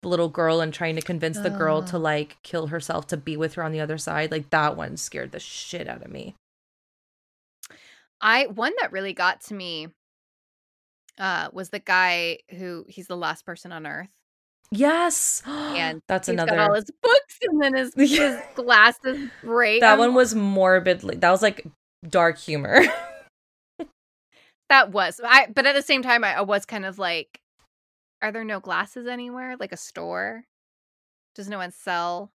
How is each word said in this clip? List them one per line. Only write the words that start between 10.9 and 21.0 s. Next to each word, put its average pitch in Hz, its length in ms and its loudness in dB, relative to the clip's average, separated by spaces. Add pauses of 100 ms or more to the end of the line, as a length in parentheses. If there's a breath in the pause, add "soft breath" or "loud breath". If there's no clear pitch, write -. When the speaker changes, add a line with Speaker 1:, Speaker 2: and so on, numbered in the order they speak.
Speaker 2:
uh, 180 340 -4
was 185 160 -12
the 208 100 -10
guy 180 600 0 (100)
who, 175 400 -12
he's 185 160 -18
the 180 100 -10
last 165 300 -6
person 175 260 -16
on 160 140 -14
Earth. 151 240 -12 (640)
Speaker 1:
Yes. 320 760 0
<gasps> - 20 -14
Speaker 2:
And 175 600 -6
Speaker 1:
That's 190 200 -4
Speaker 2:
he's - 60 -2
Speaker 1:
another - 220 0
Speaker 2:
got 208 140 4
all - 60 4
his 214 140 -4 (140)
books, 523 400 4
and 320 180 0
then 277 140 0
his, 262 180 -2
Speaker 1:
<laughs> - 40 -8
Yeah. 277 400 4
Speaker 2:
his - 40 -12 (140)
glasses 247 760 4 (140)
break. 233 380 4
Speaker 1:
That 220 120 10
Speaker 2:
I'm 214 60 6
Speaker 1:
one 240 160 6
was 254 180 4
morbidly, 185 840 2